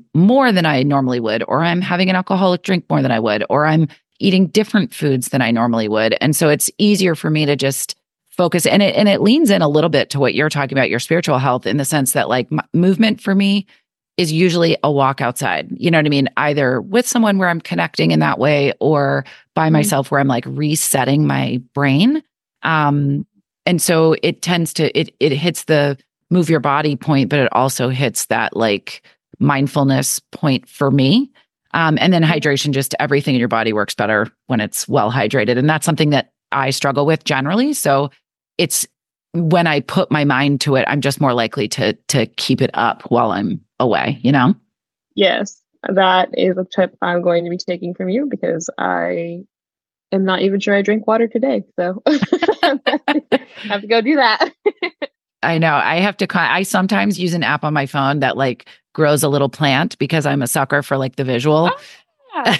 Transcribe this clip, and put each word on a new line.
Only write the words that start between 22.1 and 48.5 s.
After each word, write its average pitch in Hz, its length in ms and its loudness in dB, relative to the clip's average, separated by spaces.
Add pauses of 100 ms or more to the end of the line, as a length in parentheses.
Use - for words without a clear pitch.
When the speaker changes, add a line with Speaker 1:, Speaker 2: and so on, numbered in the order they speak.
Speaker 1:
Um, 143 640 0 (420)
and 180 140 2
so 160 420 2
it 170 200 -2
tends 170 320 -2
to, 156 240 -2
it, - 220 -4
it 147 120 2
hits 160 320 -4
the 143 320 0 (340)
move 170 200 2
your 156 100 2
body 147 360 0
point, 139 340 0
but 147 80 0
it 127 140 2
also 127 360 0
hits 127 380 -2
that, 113 300 -2
like, 104 460 -2 (380)
mindfulness 139 800 0 (140)
point - 360 -2
for 143 220 -2
me. 143 400 2 (420)
Um, 160 280 2
and 190 120 4
then 170 100 4
Speaker 2:
Mm-hmm. 160 100 0
Speaker 1:
hydration, 147 400 -2
just 135 280 -4
everything 143 340 0
in 127 60 2
your 117 80 0
body 113 240 0
works 104 220 -2
better 107 360 0 (160)
when 120 140 -2
it's - 280 -6
well 113 220 0
hydrated. 117 480 0
And 147 100 2
that's 160 180 -2
something 151 240 0
that 135 220 0 (200)
I 135 180 -2
struggle 143 360 -2
with 156 180 0
generally. 170 480 -2
So 143 380 0 (480)
it's, - 280 -2 (460)
when 170 340 2
I 147 140 0
put - 320 -2
my 151 120 2
mind 143 360 2
to 139 160 0
it, 131 100 2
I'm 143 140 -2
just 139 200 -2
more 131 140 2
likely 113 340 -2
to, - 260 -2 (140)
to 147 180 0
keep - 360 -2
it 123 120 2
up 113 360 0
while 117 220 2
I'm 98 280 -4 (200)
away, 110 420 0
you 123 80 2
know? 139 240 4 (640)
Speaker 2:
Yes. 196 440 0 (280)
That 185 400 2 (100)
is 185 180 0
a 185 80 -4
tip - 380 -4
I'm 175 200 -2
going 170 220 0
to 170 60 -8
be 175 80 -6
taking 175 360 -8
from 185 140 -6
you, 262 180 -2
because 196 520 -6